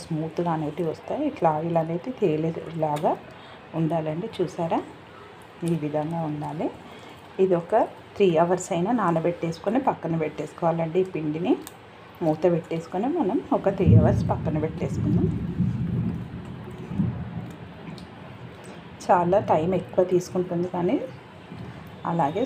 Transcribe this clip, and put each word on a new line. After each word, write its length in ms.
స్మూత్గా 520
అనేటివి 360
వస్తాయి. 380
ఇట్లా 260
ఆయిల్ 260
అనేది 280
తేలేలాగా 920
ఉండాలండి. 480
చూసారా, 420
ఈ 40
విధంగా 360
ఉండాలి. 360
ఇది 180
ఒక 160
త్రీ 100
అవర్స్ 320
అయినా 240
నానబెట్టేసుకొని 880
పక్కన 340
పెట్టేసుకోవాలండి. 840
ఈ 100
పిండిని 380
మూత 180
పెట్టేసుకొని 640
మనం 240
ఒక 120
త్రీ 80
అవర్స్ 280
పక్కన 360
పెట్టేసుకుందాం. 640
చాలా 320
టైమ్ 300
ఎక్కువ 340
తీసుకుంటుంది, 640
కానీ 220
అలాగే 360